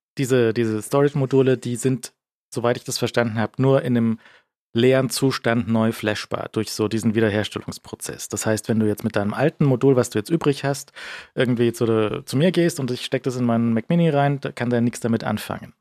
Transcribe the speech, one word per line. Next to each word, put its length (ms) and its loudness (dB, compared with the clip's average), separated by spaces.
diese, 360 2
diese 280 0
Storage-Module, 760 2
die 180 -6
sind, 380 -2
soweit 240 0
ich 60 -16
das 140 -8
verstanden 420 0
hab, 200 -4
nur 240 4
in 140 0
einem 220 0
leeren 360 4
Zustand 580 0
neu 240 2
flashbar 600 -4
durch 200 -4
so 160 -2
diesen 280 -2
Wiederherstellungsprozess. 1120 -4
Das 160 -6
heißt, 240 -2
wenn 100 2
du 80 2
jetzt 160 -4
mit 120 -2
deinem 180 -2
alten 320 0
Modul, 300 4
was 160 0
du 80 -2
jetzt 100 -4
übrig 340 0
hast, 280 -6
irgendwie 400 2
zu 140 -2
der, 400 0
zu 100 -2
mir 140 4
gehst 280 0
und 120 -4
ich 120 -6
steck 200 -4
das 120 -2
in 100 -2
meinen 280 2
Mac 160 -2
Mini 200 4
rein, 320 2
da 100 -6
kann 180 -4
der 120 2
nichts 180 0
damit 240 0
anfangen, 580 -6